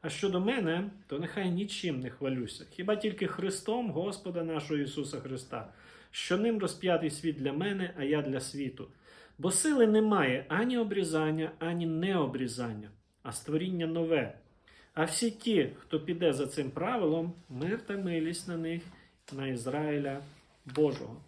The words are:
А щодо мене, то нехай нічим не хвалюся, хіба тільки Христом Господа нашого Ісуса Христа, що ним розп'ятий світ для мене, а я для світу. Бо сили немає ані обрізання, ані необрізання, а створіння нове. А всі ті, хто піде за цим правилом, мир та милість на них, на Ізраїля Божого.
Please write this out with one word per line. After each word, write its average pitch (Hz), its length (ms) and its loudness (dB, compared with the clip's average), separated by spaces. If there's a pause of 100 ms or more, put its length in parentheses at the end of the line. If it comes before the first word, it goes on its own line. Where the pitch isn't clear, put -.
А 160 80 -6
щодо 180 320 0
мене, 196 500 0 (160)
то 143 120 -4
нехай 180 320 -2
нічим 175 500 -2
не 127 100 -6
хвалюся, 127 600 -4
хіба 202 260 0
тільки 208 300 0
Христом 214 640 -2
Господа 175 540 -4
нашого 151 360 -2
Ісуса 135 400 -4
Христа, 127 520 -8 (380)
що - 280 0
ним 226 200 4
розп'ятий 175 520 2
світ 160 260 -2
для 135 160 -2
мене, 185 460 -2
а 139 60 -4
я 147 180 4
для 135 180 -2
світу. 139 480 -8 (500)
Бо 185 120 0
сили 269 360 6
немає 208 600 6
ані 240 300 2
обрізання, 160 800 0
ані 170 280 -2
необрізання, 123 1040 0 (320)
а 123 100 -8
створіння 165 540 -2
нове. 160 520 0 (560)
А 156 100 2
всі 226 260 0
ті, 202 480 2
хто - 220 -2
піде 170 320 2
за 135 140 0
цим 135 240 -2
правилом, 170 640 0 (160)
мир 165 380 -2
та 202 100 -4
милість 170 520 -2
на 170 80 -4
них, 165 260 -4 (500)
на 135 140 -4
Ізраїля 139 720 -2 (540)
Божого. 135 420 2 (120)